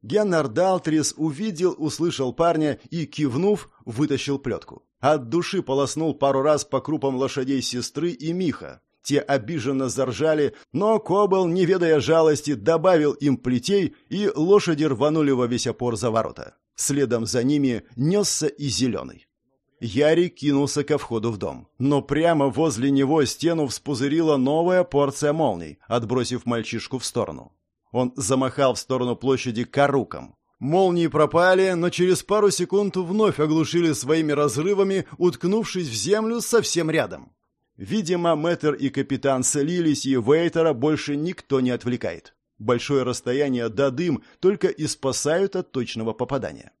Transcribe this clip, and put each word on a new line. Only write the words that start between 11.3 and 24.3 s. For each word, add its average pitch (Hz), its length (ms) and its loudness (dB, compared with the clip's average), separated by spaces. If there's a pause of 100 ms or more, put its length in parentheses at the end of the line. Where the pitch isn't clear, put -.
не 175 180 2
ведая 165 360 4
жалости, 156 520 2
добавил 151 600 2
им 143 260 0
плетей, 131 580 0 (140)
и 202 240 0
лошади 165 500 4
рванули 147 460 2
во 123 160 2
весь 120 200 -2
опор 117 300 -4
за 117 140 0
ворота. - 460 -4 (180)
Следом 120 500 0
за 117 180 -2
ними 135 420 0 (120)
несся 160 500 0
и 147 220 -4
Зеленый. 95 580 -4 (540)
Ярик 151 540 2
кинулся 143 500 0
ко 147 140 0
входу 117 320 -4
в 104 80 -6
дом, 73 300 -10 (100)
но 139 240 2
прямо 151 460 2
возле 135 420 0
него 139 340 2
стену 156 440 -2
вспузырила 143 680 0